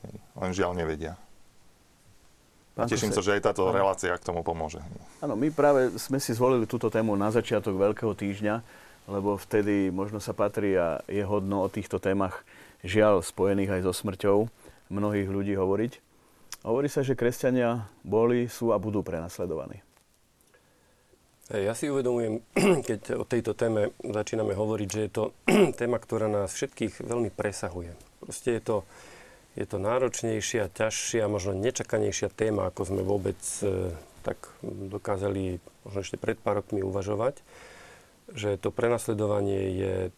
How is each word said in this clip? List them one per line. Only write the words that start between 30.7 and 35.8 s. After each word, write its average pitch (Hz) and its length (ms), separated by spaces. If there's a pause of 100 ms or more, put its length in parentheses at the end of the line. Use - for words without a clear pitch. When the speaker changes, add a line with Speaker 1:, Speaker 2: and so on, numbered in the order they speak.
Speaker 3:
možno 98 260
nečakanejšia 104 720
téma, 101 400
ako 95 240
sme 98 80
vôbec, 95 380 (260)
e, 92 300 (260)
tak - 160 (240)
dokázali 98 960 (300)